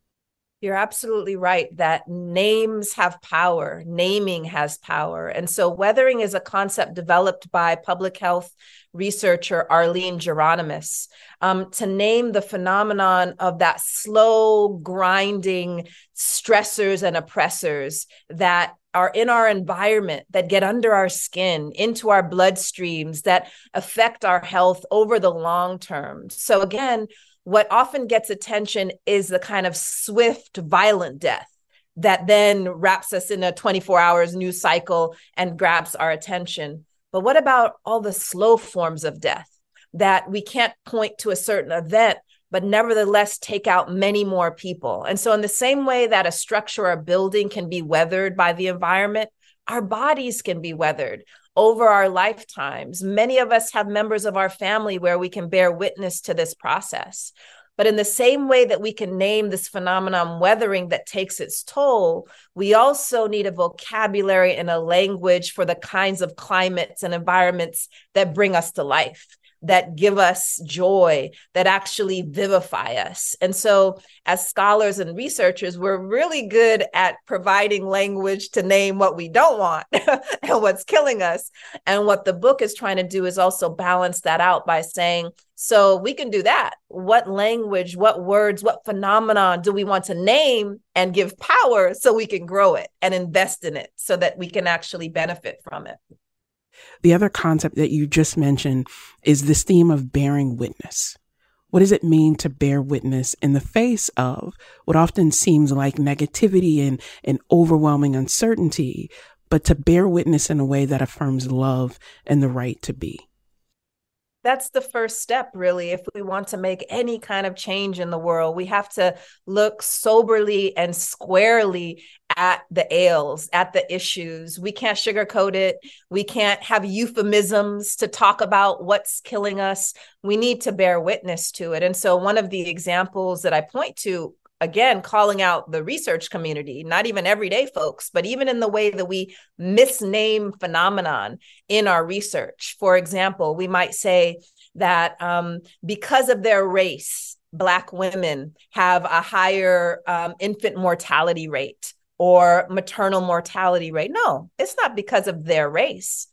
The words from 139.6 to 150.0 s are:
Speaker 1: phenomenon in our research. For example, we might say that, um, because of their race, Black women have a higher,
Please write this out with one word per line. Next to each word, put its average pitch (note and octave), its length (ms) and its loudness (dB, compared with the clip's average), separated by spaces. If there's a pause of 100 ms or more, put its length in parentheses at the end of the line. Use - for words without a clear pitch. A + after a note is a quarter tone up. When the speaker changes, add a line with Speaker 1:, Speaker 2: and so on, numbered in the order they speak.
Speaker 1:
phenomenon E3 760 -2 (300)
in G#3 220 2
our E3+ 160 4
research. - 760 -8
For F#3 160 4
example, F#3 600 0
we F#3 120 -6
might F3+ 260 0
say F3 460 2 (360)
that, E3+ 460 0
um, F3 380 -4 (260)
because A#3 440 0
of G#3+ 120 2
their G3+ 240 2
race, F#3 720 -2 (140)
Black F3+ 400 -2
women E3+ 640 -4 (160)
have F3+ 320 2
a A3 180 0
higher, F#3 880 0